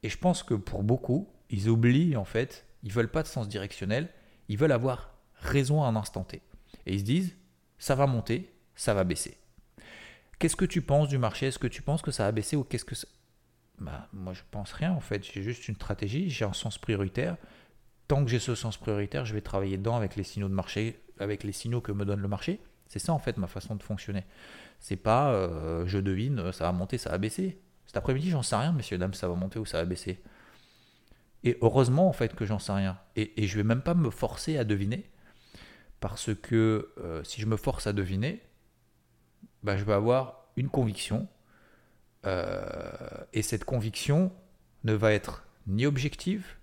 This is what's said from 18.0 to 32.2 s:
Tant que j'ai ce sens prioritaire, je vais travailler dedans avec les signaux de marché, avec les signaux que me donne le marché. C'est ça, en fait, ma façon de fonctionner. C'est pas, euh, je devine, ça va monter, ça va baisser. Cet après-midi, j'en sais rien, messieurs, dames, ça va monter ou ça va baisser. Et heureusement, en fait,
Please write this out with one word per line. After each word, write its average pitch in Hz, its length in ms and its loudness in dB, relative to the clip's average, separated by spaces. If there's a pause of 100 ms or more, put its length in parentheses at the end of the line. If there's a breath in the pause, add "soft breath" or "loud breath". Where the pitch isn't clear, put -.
Tant 143 180 4
que 117 60 0
j'ai 120 80 4
ce 120 160 0
sens 113 220 -4
prioritaire, 107 480 -2
je 107 100 -6
vais 107 60 -2
travailler 98 380 -2
dedans 113 180 0
avec 104 180 -2
les 101 80 -4
signaux 98 260 -4
de 95 60 0
marché, 107 480 -2 (160)
avec 101 240 -4
les 101 80 -4
signaux 117 300 -4
que 107 100 -8
me 101 140 -2
donne 101 160 0
le 98 80 -2
marché. 104 320 -2 (260)
C'est - 140 -8
ça, - 120 -2
en 151 60 2
fait, - 180 -2
ma 92 120 -4
façon - 260 -8
de 98 80 -8
fonctionner. 101 420 -6 (540 loud breath)
C'est - 180 -6
pas, 123 360 4
euh, 85 540 0
je 95 120 0
devine, 98 540 0
ça - 120 -4
va 87 80 2
monter, 95 260 -2
ça - 120 -6
va 87 80 0
baisser. 175 420 -2 (260)
Cet - 100 -8
après-midi, 139 340 0
j'en 143 120 2
sais 117 120 0
rien, 135 180 2
messieurs, 110 260 0
dames, 92 160 0
ça - 120 -4
va 87 80 0
monter 95 240 -4
ou 107 80 -4
ça 80 120 -4
va 85 80 0
baisser. 92 360 -4 (1200 soft breath)
Et 120 200 2
heureusement, 127 460 6
en - 40 4
fait, - 240 -2